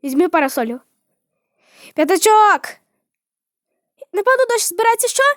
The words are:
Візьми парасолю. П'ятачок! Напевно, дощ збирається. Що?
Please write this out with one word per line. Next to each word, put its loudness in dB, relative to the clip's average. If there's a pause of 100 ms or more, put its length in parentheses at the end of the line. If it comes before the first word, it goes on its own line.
Візьми 0
парасолю. -4 (1160)
П'ятачок! 2 (1500)
Напевно, 0
дощ 0
збирається. -2
Що? -2 (140)